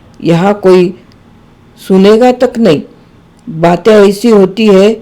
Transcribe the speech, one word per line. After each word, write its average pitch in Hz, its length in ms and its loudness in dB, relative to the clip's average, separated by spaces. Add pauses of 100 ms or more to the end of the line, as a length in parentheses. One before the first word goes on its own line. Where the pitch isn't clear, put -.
(240)
यहाँ 175 300 0
कोई 185 360 0 (960)
सुनेगा 214 440 2
तक 254 280 -4
नहीं. 180 220 0 (680)
बातें 175 600 0
ऐसी 208 240 -2
होती 202 380 0
है 202 320 2